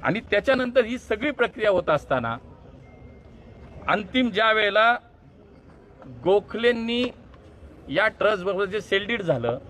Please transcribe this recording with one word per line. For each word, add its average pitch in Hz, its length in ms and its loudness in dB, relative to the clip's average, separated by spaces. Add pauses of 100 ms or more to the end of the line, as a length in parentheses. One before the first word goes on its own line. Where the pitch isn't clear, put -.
आणि 175 180 -2
त्याच्यानंतर 247 640 2
ही 240 140 -6
सगळी 240 320 -4
प्रक्रिया 233 400 0
होत 175 200 0
असताना 127 460 0 (1500)
अंतिम 214 420 0
ज्या 220 220 2
वेळेला 214 440 2 (1300)
गोखलेंनी 226 800 2 (840)
या 190 200 2
ट्रस्टबरोबर 196 560 0
जे 196 160 -4
सेल 196 260 -2
डीड 226 160 -2
झालं 127 360 0 (120)